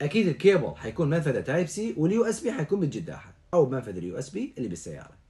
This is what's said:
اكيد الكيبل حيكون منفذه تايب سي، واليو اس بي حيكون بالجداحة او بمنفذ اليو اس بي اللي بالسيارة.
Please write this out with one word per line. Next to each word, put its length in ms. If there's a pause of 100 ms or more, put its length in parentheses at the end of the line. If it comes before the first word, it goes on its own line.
اكيد 260
الكيبل 480
حيكون 340
منفذه 300
تايب 280
سي، 300
واليو 280
اس 160
بي 100
حيكون 280
بالجداحة 540 (200)
او 120
بمنفذ 320
اليو 220
اس 100
بي 280
اللي 120
بالسيارة. 500 (100)